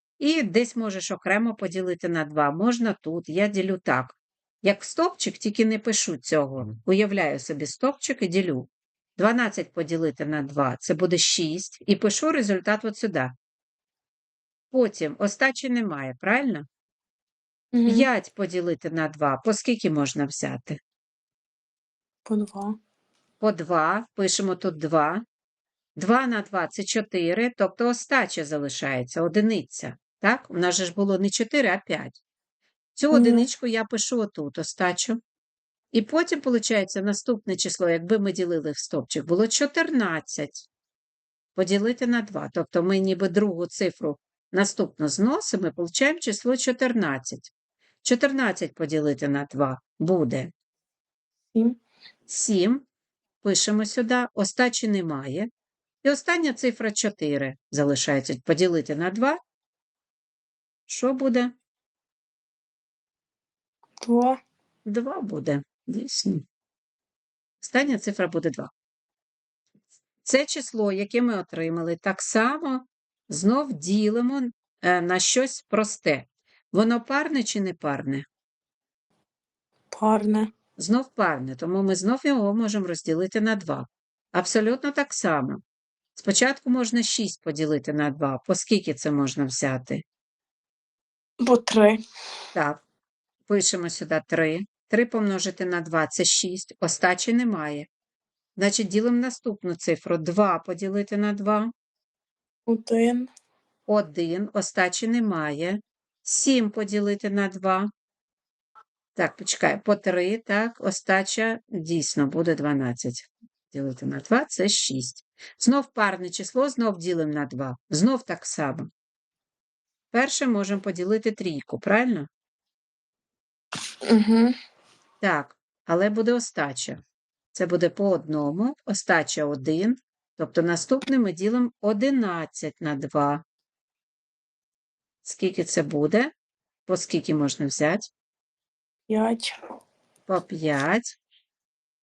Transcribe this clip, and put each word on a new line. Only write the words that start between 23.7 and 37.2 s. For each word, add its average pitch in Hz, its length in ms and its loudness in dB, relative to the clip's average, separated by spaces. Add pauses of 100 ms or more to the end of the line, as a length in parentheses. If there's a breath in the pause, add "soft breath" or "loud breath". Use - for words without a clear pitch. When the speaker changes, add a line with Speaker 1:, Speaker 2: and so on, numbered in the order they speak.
Speaker 1:
Пишемо 190 420 0
тут 180 220 -4
два. 156 440 2 (720)
Два 233 320 2
на 226 140 0
два — 180 300 -2
це 202 120 -8
чотири, 202 760 0
тобто 208 320 0
остача 233 560 0
залишається, 143 760 -4
одиниця. 202 760 0 (220)
Так? - 300 0
У - 80 -8
нас 175 180 2
же 185 100 0
ж 170 80 -6
було 196 260 2
не 196 100 2
чотири, 233 400 0
а 185 80 0
п'ять. 143 460 -8 (720)
Цю - 140 0
Speaker 2:
Мгм. 302 80 8
Speaker 1:
одиничку 240 520 6
я 226 180 0
пишу 233 340 -2
отут, 160 380 -4
остачу. 208 640 -2 (680)
І 226 100 4
потім, 311 400 0
получається, 214 600 0
наступне 202 540 -2